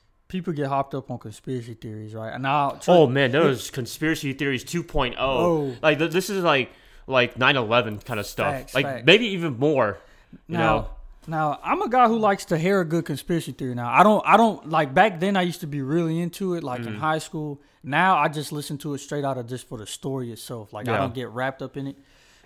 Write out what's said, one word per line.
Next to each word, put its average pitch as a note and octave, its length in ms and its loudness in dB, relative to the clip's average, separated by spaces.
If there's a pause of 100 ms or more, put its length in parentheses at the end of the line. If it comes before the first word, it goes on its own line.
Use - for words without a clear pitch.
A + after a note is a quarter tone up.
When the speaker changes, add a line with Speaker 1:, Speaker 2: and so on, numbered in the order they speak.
(280)
Speaker 1:
people F#3 240 -4
get C#3+ 140 -2
hopped C#3 280 -2
up C3+ 160 -8
on A#2+ 80 -8
conspiracy A#2 560 -10
theories, G#2+ 400 -12
right? A2 200 -10
And C3 120 -6
I'll C#3 320 0
tr- - 120 0
Speaker 2:
Oh E3+ 160 8
man, C3 260 2
there D3 100 4
Speaker 1:
yeah. D#3 60 6
Speaker 2:
was B2 220 -2
conspiracy C#3+ 640 -4
theories C3+ 320 -2
two E3+ 180 -4
point C#3 360 -2
oh. C3 200 0
Speaker 1:
Oh. D3 440 2
Speaker 2:
Like, D3+ 160 4
th-, D#3+ 140 0
this F#3+ 180 -2
is G3 140 -2
like, C#3 260 2 (360)
like B2+ 320 2
nine C3+ 180 4
eleven A2+ 420 2
kind A2 220 -6
of G2+ 60 -6
stuff. G2+ 260 -2
Speaker 1:
Facts, - 220 -10
Speaker 2:
Like, C3+ 120 2
Speaker 1:
facts. B2 200 -6
Speaker 2:
maybe A3 220 6
even E3 300 -4
more. B2+ 400 2 (500)
You E3+ 100 -4
Speaker 1:
Now, A2 180 4
Speaker 2:
know? - 120 -4 (400)
Speaker 1:
now D#3 360 -2
I'm C4+ 160 0
a F#4+ 80 -2
guy B3 200 6
who A3+ 100 2
likes G3+ 280 2
to E3+ 120 0
hear F#3+ 220 2
a F3+ 40 0
good D#3+ 200 -2
conspiracy D#3 480 -4
theory. B2+ 240 -6
Now, A#2+ 140 -4
I B2+ 120 8
don't, G#3 240 6
I E3+ 100 8
don't, G#3+ 320 2
like, D#3 260 2
back F#3 260 4
then G3 160 0
I F#3 60 2
used F3 180 -4
to E3 80 -8
be C#3+ 120 -6
really D#3+ 400 0
into F3 340 -4
it, E3+ 100 -6
like, B2+ 160 -6
in A#2 140 -8
Speaker 2:
Mm. G#2 40 -8
Speaker 1:
high D#3 200 0
school. D3+ 440 -8 (200)
Now E3+ 360 2
I D3 100 4
just D3+ 240 -6
listen D3 260 -8
to D3 160 -8
it C3+ 40 -6
straight D3 260 -6
out C3+ 140 -2
of A#2+ 80 -8
just B2 220 -10
for B2+ 100 -12
the G#2 80 -12
story C3 460 -8
itself. A2 400 -12
Like, A2 160 -8
I A#2 40 -2
Speaker 2:
Yeah. G#2+ 60 0
Speaker 1:
don't G2 160 -2
get B2 160 -8
wrapped B2+ 320 -6
up C3 140 -12
in C#3 100 -6
it. C#3 100 -10 (500)